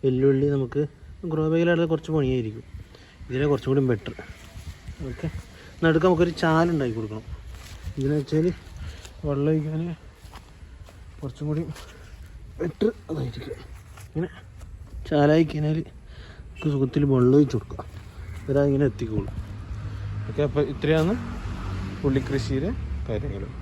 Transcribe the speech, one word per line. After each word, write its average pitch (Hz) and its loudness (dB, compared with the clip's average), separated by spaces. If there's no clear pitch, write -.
വെല്ലുള്ളി 135 6
നമുക്ക് 135 0
ഗ്രോ 156 2
ബാഗിലാണെങ്കിൽ 165 4
കുറച്ച് 156 -2
പണിയായിരിക്കും, 123 0
ഇതിലെ 131 0
കുറച്ചും 131 2
കൂടി 139 4
ബെറ്റർ. - -2
ഓക്കെ, 143 -6
നടുക്ക് 160 6
നമുക്കൊരു 175 4
ചാലുണ്ടാക്കി 160 4
കൊടുക്കണം. 110 -8
ഇതിന് 139 0
വെച്ചാൽ 156 2
വെള്ളം 143 2
ഒഴിക്കാൻ 156 0
കുറച്ചും 139 -8
കൂടി 160 -2
ബെറ്റർ 175 0
അതായിരിക്കും. 123 -6
ഇങ്ങനെ 170 -2
ചാലായി 151 6
കഴിഞ്ഞാൽ 151 0
നമുക്ക് - -8
സുഖത്തിൽ 135 2
വെള്ളം 127 8
ഒഴിച്ച് 139 6
കൊടുക്കുക, - -6
ഇവരാ 139 2
ഇങ്ങനെ 139 4
എത്തിക്കോളും. 110 -4
ഓക്കെ, - -2
അപ്പോൾ 147 2
ഇത്രയാണ് 160 2
ഉള്ളിക്കൃഷിയിലെ 135 0
കാര്യങ്ങൾ. 98 -4